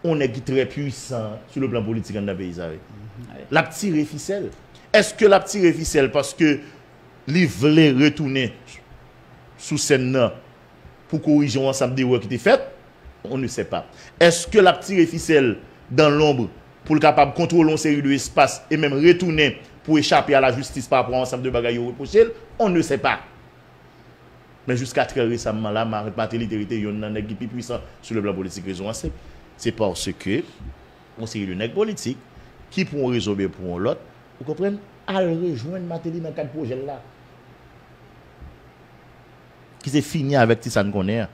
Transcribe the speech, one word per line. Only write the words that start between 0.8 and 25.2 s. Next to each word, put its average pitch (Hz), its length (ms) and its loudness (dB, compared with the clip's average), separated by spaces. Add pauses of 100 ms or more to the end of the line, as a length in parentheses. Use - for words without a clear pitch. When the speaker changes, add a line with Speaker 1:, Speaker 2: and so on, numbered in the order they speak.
Speaker 1:
sur 135 100 -8
le 131 100 -2
plan 113 140 -4
politique 107 320 -6
dans 101 100 -4
le 98 100 -4
pays. 92 180 -8
Ça, 85 160 -10
oui. 78 80 -12
Speaker 2:
Mhm. 110 600 -20 (140)
Speaker 1:
La 156 120 2
petite 151 440 -4
ficelle. 156 420 -8 (440)
Est-ce 208 200 4
que 220 120 2
la 196 160 8
petite 175 340 2
ficelle, 147 340 2
parce 135 240 -2
que 151 260 2 (680)
il 170 180 4
voulait 147 460 6
retourner 135 640 2 (1040)
sous - 200 -6
scène 131 360 2
là 120 200 2 (760)
pour 156 120 -4
corriger 147 400 2
un 135 60 2
ensemble 131 280 -2
de 131 100 0
work 123 160 2
qui 104 60 -12
étaient 120 100 -4
faites ? - 240 4 (680)
On 127 80 -6
ne 131 100 -4
sait 98 180 -6
pas. 87 200 -8 (320)
Est-ce 170 300 4
que 220 120 4
la 185 120 8
petite 175 380 2
ficelle 143 480 2 (340)
dans 147 180 4
l'ombre 143 380 2 (380)
pour 156 100 2
le 147 60 4
capable 147 320 6
de - 20 -12
contrôler 165 360 4
une 156 60 0
série 147 240 0
de 139 100 0
espace - 600 0
et 156 60 0
même 147 160 0
retourner 160 640 4 (260)
pour 156 160 4
échapper 139 360 2
à 135 40 6
la 131 140 4
justice 135 340 -8
par 131 120 2
rapport 117 160 -2
à - 20 0
un 127 60 0
ensemble 127 200 -6
de 131 60 -2
bagages 120 280 0
reprochés ? 131 500 2 (300)
On 220 120 0
ne 175 120 2
sait 139 160 -2
pas. 120 220 -2 (1500)
Mais 127 120 -2
jusqu'à 127 280 -2
très - 160 -4